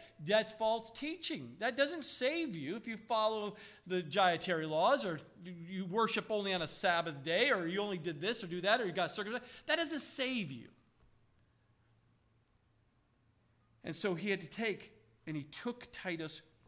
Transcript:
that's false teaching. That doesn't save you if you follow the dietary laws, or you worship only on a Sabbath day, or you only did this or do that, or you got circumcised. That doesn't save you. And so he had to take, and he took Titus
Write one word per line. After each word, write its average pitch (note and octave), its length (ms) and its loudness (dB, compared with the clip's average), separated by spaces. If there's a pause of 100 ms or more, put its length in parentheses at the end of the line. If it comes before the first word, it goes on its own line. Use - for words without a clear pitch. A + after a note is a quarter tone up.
(240)
that's G#3+ 300 2
false A3+ 380 0
teaching. C#4+ 680 -6
That A#3 160 -2
doesn't C#4+ 300 2
save C#4+ 500 -2
you D#3+ 220 -4
if A3 100 -12
you A3+ 80 -6
follow G#3+ 640 0 (280)
the F3+ 160 0
dietary E3+ 640 2
laws, F#3+ 380 4
or E3 160 -2 (240)
you F3 400 -6
worship G#3+ 480 2
only G3 220 2
on F3+ 80 2
a D#3 60 -2
Sabbath E3 560 2
day, F#3 260 4
or F#3 180 2
you F#3 140 0
only G#3 160 0
did D#3 240 -4
this A3+ 200 0
or F#3+ 60 -4
do F3 140 -4
that, G#3 180 6
or A#3 60 0
you F3 80 -2
got E3+ 180 0
circumcised. A3 320 -4 (220)
That D#4 100 2
doesn't D#4+ 240 0
save B3 500 2
you. A#2 200 -12 (3250)
And E3+ 100 -6
so F#3 220 2
he F3+ 140 -2
had G3 120 2
to D#3 80 -10
take, - 440 -4 (320)
and D#3 100 -4
he C#3+ 80 -4
took A#3+ 480 -8
Titus E3 500 -6 (260)